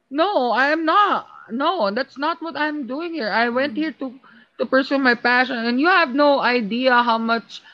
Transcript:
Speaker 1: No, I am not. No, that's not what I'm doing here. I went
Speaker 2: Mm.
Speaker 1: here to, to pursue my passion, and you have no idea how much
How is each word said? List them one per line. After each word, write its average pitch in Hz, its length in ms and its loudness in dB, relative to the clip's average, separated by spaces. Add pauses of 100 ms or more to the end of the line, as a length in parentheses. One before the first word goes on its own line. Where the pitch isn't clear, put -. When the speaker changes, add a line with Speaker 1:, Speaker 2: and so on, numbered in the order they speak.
Speaker 1:
No, 294 420 -2
I 254 180 2
am 320 160 -2
not. 339 420 0 (240)
No, 277 400 0
that's 247 260 -6
not 311 240 -4
what 320 160 -10
I'm 302 300 -4
doing 320 260 -8
here. 226 160 -6
I 226 200 0
went 247 240 -2
Speaker 2:
Mm. 220 40 -6
Speaker 1:
here 311 220 -4
to, 262 200 -10 (400)
to 254 60 0
pursue 262 340 0
my 254 160 4
passion, 247 420 0
and 240 220 -2
you 302 80 2
have 339 280 4
no 285 240 4
idea 240 640 2
how 226 140 2
much 226 440 -4 (120)